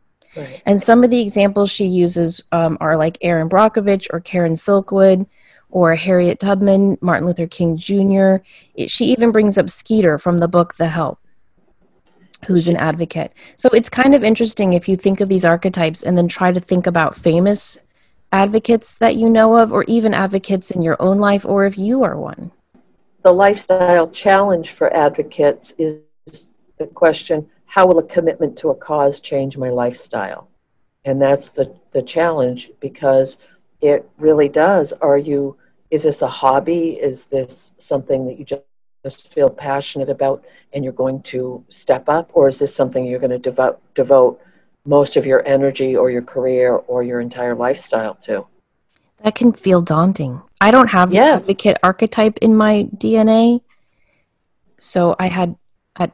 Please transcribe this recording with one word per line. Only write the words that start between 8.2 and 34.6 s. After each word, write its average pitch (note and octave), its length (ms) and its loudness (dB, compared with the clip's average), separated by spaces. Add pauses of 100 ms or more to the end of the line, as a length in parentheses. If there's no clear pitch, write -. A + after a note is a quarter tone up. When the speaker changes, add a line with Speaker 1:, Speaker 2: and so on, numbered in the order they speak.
Speaker 2:
It, - 160 -8
she - 160 -2
even A#3 240 2
brings G#3+ 260 2
up F#3 140 0
Skeeter F#3 480 0
from F3 200 0
the E3+ 100 0
book F3 260 0
The E3+ 140 -2
Help, D#3 320 -6 (1300)
who's E3+ 220 0
an E3+ 80 2
advocate. D#3+ 560 -6 (240)
So - 140 0
it's A3+ 180 2
kind C4+ 260 2
of C4 80 2
interesting G#3+ 500 0
if F3 160 -2
you F#3+ 80 0
think F#3+ 240 -2
of G3 80 0
these F#3 160 0
archetypes E3+ 600 0
and F3+ 120 0
then F3 120 2
try F3+ 240 0
to F3+ 80 -2
think F3+ 260 -2
about F3 300 0
famous F3+ 680 0 (460)
advocates G#3+ 640 0
that A3+ 200 0
you A3+ 120 2
know A3+ 300 6
of, A3+ 140 2
or G#3 120 0
even A3 300 0
advocates G3 560 -4
in F3+ 120 -4
your E3 180 -2
own G3 180 2
life, G3+ 260 0
or G3 220 0
if G3 100 -4
you A3+ 280 -2
are E3+ 120 -4
one. - 360 -12 (680)
Speaker 1:
The F#3 100 6
lifestyle F#3 760 2
challenge F#3+ 640 0
for - 240 -2
advocates D3 840 -2
is D#3 220 -6 (760)
the D#3 100 -8
question, D#3 600 -2 (180)
"How F#3+ 200 2
will F3 120 4
a D#3 60 0
commitment D#3+ 540 -4
to D#3 120 -2
a C3 40 -2
cause C#3+ 440 -2
change C3+ 400 -8
my B2+ 120 -6
lifestyle?" B2 760 -6 (560)
And C#3 160 -4
that's C#3 280 0
the, - 260 -6 (160)
the C3 120 -4
challenge, C#3 680 -4 (100)
because C3+ 580 -2 (420)
it C#3+ 280 0 (100)
really D3+ 300 2
does. D#3 440 0